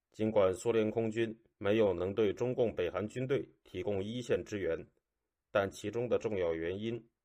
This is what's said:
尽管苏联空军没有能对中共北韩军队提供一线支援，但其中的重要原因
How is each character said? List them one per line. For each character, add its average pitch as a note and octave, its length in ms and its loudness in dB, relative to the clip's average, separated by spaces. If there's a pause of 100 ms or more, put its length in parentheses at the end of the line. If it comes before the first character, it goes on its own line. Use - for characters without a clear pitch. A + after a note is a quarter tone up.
(140)
尽 A2 180 -2
管 G2 220 6
苏 A2+ 180 -2
联 A2 180 4
空 A2+ 220 0
军 A2+ 260 -2 (200)
没 G2+ 200 2
有 G#2+ 160 6
能 F2+ 200 -2
对 G#2 200 2
中 B2 200 -2
共 A#2 200 0
北 F2+ 160 0
韩 F2+ 180 -2
军 B2+ 200 -6
队 C3+ 180 0 (180)
提 F#2 200 -8
供 G2 180 -2
一 A2+ 200 -6
线 G#2+ 240 0
支 G#2+ 120 -6
援， E2 220 -2 (720)
但 G2 180 2
其 G#2 220 -10
中 A#2+ 160 -4
的 G#2+ 100 2
重 G#2+ 200 -2
要 E2+ 180 0
原 E2+ 240 -4
因 A2+ 260 -6 (200)